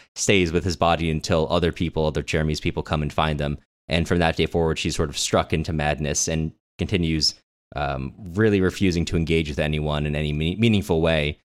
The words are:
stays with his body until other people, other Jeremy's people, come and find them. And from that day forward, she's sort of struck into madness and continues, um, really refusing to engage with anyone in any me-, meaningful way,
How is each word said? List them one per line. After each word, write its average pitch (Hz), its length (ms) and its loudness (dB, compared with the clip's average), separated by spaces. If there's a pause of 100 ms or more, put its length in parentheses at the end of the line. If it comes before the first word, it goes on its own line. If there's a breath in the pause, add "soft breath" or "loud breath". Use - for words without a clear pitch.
(160 soft breath)
stays 92 340 4
with 85 140 0
his 90 120 -2
body 82 340 2
until 78 400 0
other 85 200 2
people, 80 360 -2
other 76 160 -2
Jeremy's 78 380 -2
people, 78 220 -4
come 78 200 -4
and 73 100 -4
find 78 260 0
them. 73 200 -4 (280)
And 80 220 0
from 87 100 2
that 82 180 2
day 80 100 0
forward, 80 320 0
she's 80 180 -4
sort 78 140 -2
of - 80 -10
struck - 340 0
into 80 200 -2
madness 76 540 -2
and 80 260 -2 (260)
continues, 82 560 0 (420)
um, 69 420 -4
really 101 420 2
refusing 87 460 2
to 92 100 -2
engage 80 320 2
with 73 100 -6
anyone 76 480 -2
in 73 100 -2
any 76 160 -2
me-, 80 240 -2
meaningful 104 440 2
way, 78 380 0 (160)